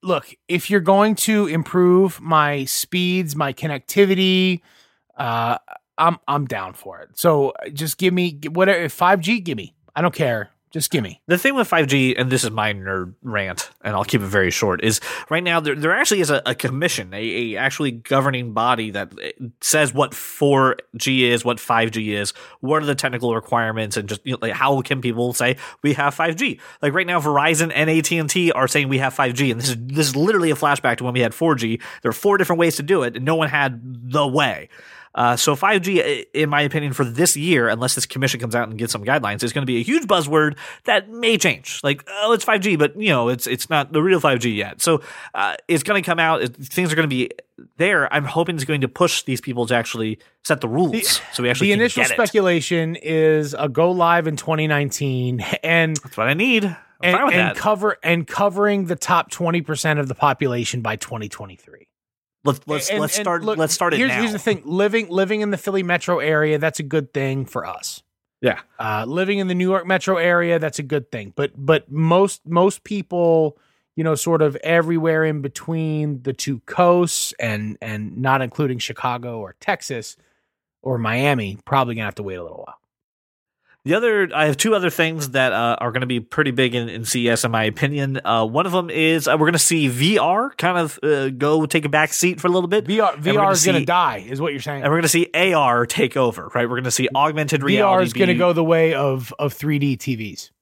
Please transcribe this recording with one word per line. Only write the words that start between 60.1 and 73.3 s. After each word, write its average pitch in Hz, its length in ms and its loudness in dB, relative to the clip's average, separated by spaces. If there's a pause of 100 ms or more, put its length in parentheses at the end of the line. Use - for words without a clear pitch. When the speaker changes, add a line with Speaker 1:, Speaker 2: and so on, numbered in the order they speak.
Speaker 1:
population 127 640 0
by 110 160 -4
twenty 107 320 -10
twenty-three. - 580 -20 (600)
Speaker 2:
Let's, 139 200 2
let's, 147 240 -4
Speaker 1:
And, 208 100 0
Speaker 2:
let's 151 160 -2
Speaker 1:
and 208 80 -4
Speaker 2:
start, 170 180 -2
Speaker 1:
look, 214 140 -2
Speaker 2:
let's 156 160 0
start 175 220 0
it - 20 0
Speaker 1:
here's, 254 140 2
Speaker 2:
now. 127 100 0
Speaker 1:
here's 226 120 0
the 208 60 -4
thing. 202 280 -2
Living, 202 420 0
living 190 320 0
in 208 100 -2
the 196 60 -2
Philly 196 260 -2
metro 175 360 0
area, 151 400 2
that's 156 200 -2
a 160 40 -6
good 147 320 -4
thing 135 320 -2
for - 180 -8
us. - 380 -12 (400)
Speaker 2:
Yeah. 123 180 0 (180)
Speaker 1:
Uh, 110 300 -4
living 190 300 -2
in 190 100 -2
the 180 60 -2
New 180 120 0
York 185 200 0
metro 185 320 2
area, 175 400 2
that's 156 200 -4
a 151 40 -6
good 139 280 -4
thing. 101 240 -10
But, 143 220 -4
but 147 340 0
most, 165 560 2
most 175 380 2
people, 170 720 0 (400)